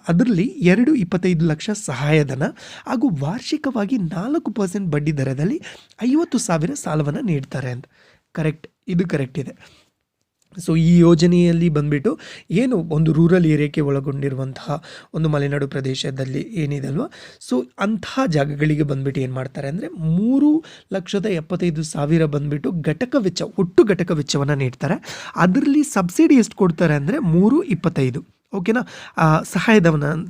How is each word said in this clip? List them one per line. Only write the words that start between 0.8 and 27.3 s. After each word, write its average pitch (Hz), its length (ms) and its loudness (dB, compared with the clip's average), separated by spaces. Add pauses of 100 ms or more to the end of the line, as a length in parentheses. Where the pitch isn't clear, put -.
ಇಪ್ಪತ್ತೈದು 180 520 0
ಲಕ್ಷ 156 240 -2
ಸಹಾಯಧನ 147 720 0 (440)
ಹಾಗೂ 262 220 0
ವಾರ್ಷಿಕವಾಗಿ 208 880 -2
ನಾಲ್ಕು 202 540 -4
ಪರ್ಸೆಂಟ್ 196 380 -2
ಬಡ್ಡಿ 147 280 0
ದರದಲ್ಲಿ 143 440 -2 (420)
ಐವತ್ತು 294 340 2
ಸಾವಿರ 170 360 -2
ಸಾಲವನ್ನ 156 480 -4
ನೀಡ್ತಾರೆ 135 480 -4
ಅಂತ. 120 140 -10 (480)
ಕರೆಕ್ಟ್, 156 340 -4 (220)
ಇದು 170 200 0
ಕರೆಕ್ಟ್ 139 300 -4
ಇದೆ. - 460 -12 (760)
So 165 200 0
ಈ 170 200 6
ಯೋಜನೆಯಲ್ಲಿ 170 720 6
ಬಂದ್ಬಿಟ್ಟು 147 500 0 (320)
ಏನು 247 260 2
ಒಂದು 160 360 0
ರೂರಲ್ 165 340 6
ಏರಿಯಾಕ್ಕೆ 151 340 0
ಒಳಗೊಂಡಿರುವಂತಹ 139 1040 -4 (320)
ಒಂದು 160 140 0
ಮಲೆನಾಡು 143 400 0
ಪ್ರದೇಶದಲ್ಲಿ 135 720 -6
ಏನಿದೆ 143 460 -4
ಅಲ್ವಾ, 180 240 -4 (400)
so 247 180 -2 (100)
ಅಂತಹ 214 480 -4
ಜಾಗಗಳಿಗೆ 147 560 0
ಬಂದ್ಬಿಟ್ಟು 139 380 -2
ಏನ್ 131 120 -4
ಮಾಡ್ತಾರೆ 131 360 -8
ಅಂದ್ರೆ 220 200 -8
ಮೂರು 262 760 2 (280)
ಲಕ್ಷದ 190 340 -4
ಎಪ್ಪತ್ತೈದು 170 560 -2
ಸಾವಿರ 156 420 2
ಬಂದ್ಬಿಟ್ಟು 147 480 -2
ಘಟಕ 165 460 -2
ವೆಚ್ಚ, 180 240 -2
ಒಟ್ಟು 196 420 -2
ಘಟಕ 180 260 -4
ವೆಚ್ಚವನ್ನ 147 440 -2
ನೀಡ್ತಾರೆ. 139 840 -6
ಅದರಲ್ಲಿ 277 460 2
ಸಬ್ಸಿಡಿ 269 520 2
ಎಷ್ಟು 233 220 2
ಕೊಡ್ತಾರೆ 175 380 2
ಅಂದ್ರೆ 151 240 -2
ಮೂರು 208 440 4